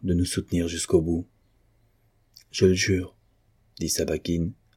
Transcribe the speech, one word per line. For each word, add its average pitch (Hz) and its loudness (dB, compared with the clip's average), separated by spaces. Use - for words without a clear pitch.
de 92 0
nous 87 2
soutenir 87 -2
jusqu'au 85 0
bout. » « 85 -2
Je - 2
le 92 6
jure », 92 -2
dit 80 -4
Sabakine 82 -2